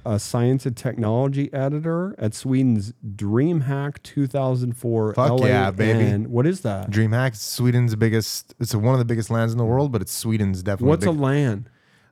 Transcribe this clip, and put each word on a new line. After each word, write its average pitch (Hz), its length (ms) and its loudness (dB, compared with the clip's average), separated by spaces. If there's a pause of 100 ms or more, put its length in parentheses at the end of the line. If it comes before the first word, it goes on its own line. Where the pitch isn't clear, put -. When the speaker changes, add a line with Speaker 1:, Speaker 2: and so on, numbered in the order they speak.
Speaker 1:
a 107 140 0
science 127 460 0
and 123 100 -4
technology 127 800 -2
editor 160 640 -4
at 107 160 -4
Sweden's 123 600 0 (220)
DreamHack 139 880 -2
two 139 240 -4
thousand 127 500 -2
four. 110 360 0
Speaker 2:
Fuck 127 280 2
yeah, 101 300 4
baby. 110 280 2
Speaker 1:
L - 0 -
A 107 100 4
N. 107 220 -2
What 120 160 2
is 185 140 0
that? 98 280 -4
Speaker 2:
DreamHack, 110 460 2
Sweden's 120 560 2
the 107 60 -2
biggest, 110 640 0
it's 120 160 -2
one 113 180 2
of 127 60 2
the 120 60 2
biggest 113 240 -2
lands 113 240 0
in 117 40 -2
the 120 80 0
world, 131 260 0
but 110 100 -2
it's 92 120 -8
Sweden's 104 500 -2
definitely 104 260 0
Speaker 1:
What's 170 160 2
a 185 60 2
Speaker 2:
big. 151 80 -2
Speaker 1:
lan? 131 480 0 (440)